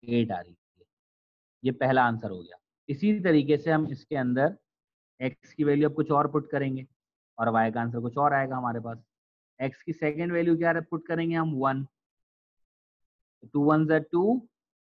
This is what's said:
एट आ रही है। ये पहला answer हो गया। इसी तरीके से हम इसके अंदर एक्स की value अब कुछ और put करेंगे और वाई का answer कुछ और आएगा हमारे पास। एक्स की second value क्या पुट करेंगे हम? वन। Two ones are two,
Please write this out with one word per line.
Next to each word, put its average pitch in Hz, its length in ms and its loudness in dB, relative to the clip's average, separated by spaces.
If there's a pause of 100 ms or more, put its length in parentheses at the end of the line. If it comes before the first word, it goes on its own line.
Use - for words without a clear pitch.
एट 117 280 0
आ 87 80 -6
रही 87 120 -18
है। - 320 -20 (800)
ये 127 80 0
पहला 131 320 2
answer 113 260 -2
हो 90 120 -12
गया। 85 140 -20 (320)
इसी 202 320 0
तरीके 151 360 4
से 147 140 -4
हम 156 220 2
इसके - 240 -10
अंदर 131 400 0 (640)
एक्स - 320 -8
की 151 120 -2
value 147 240 2
अब 147 60 -4
कुछ 151 160 -2
और 143 220 2
put 147 180 -2
करेंगे 135 360 -4 (520)
और 117 100 0
वाई 113 220 2
का 117 100 -4
answer 117 200 -4
कुछ 120 180 -6
और 143 140 2
आएगा 135 240 -2
हमारे 120 240 -4
पास। 117 180 -12 (600)
एक्स 131 220 -6
की 170 100 -8
second 160 400 -4
value 170 240 2
क्या 170 240 2
पुट 160 260 -8
करेंगे 165 300 -2
हम? 160 180 0
वन। 135 320 -2 (1600)
Two 143 180 0
ones 156 260 4
are 160 140 4 (100)
two, 185 140 2 (540)